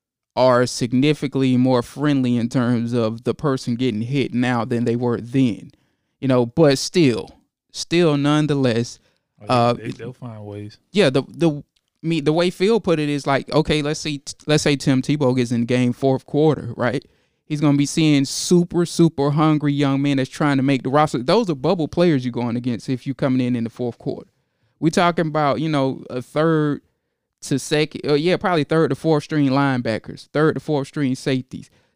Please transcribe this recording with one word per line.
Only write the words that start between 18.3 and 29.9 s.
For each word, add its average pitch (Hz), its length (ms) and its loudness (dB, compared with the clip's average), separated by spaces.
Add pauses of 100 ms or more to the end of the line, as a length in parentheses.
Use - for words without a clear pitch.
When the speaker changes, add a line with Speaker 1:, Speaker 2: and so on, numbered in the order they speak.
Speaker 1:
super 147 460 2
hungry 151 400 2
young 139 280 0
men 143 180 0
that's 131 120 -2
trying 143 280 0
to 131 40 0
make 135 220 0
the 131 60 -2
roster. 147 280 2
Those 180 320 0
are 147 60 -2
bubble 151 320 -2
players 160 360 2
you're 127 60 -4
going 120 260 -4
against 120 320 -6
if 127 160 -4
you're 135 120 -6
coming 127 280 0
in 123 120 -2
in 113 80 -4
the 113 60 -8
fourth 120 280 -8
quarter. - 320 -10 (480)
We're 160 120 0
talking 175 360 2
about, 147 340 0
you 160 80 -2
know, 135 400 -2
a 123 140 -8
third 151 600 0 (600)
to 139 160 -2
second, 151 500 -2
uh, 147 60 2
yeah, 165 220 2
probably 175 260 0
third 160 280 2
to 135 40 0
fourth 156 300 -2
string 147 240 0
linebackers, 127 800 -2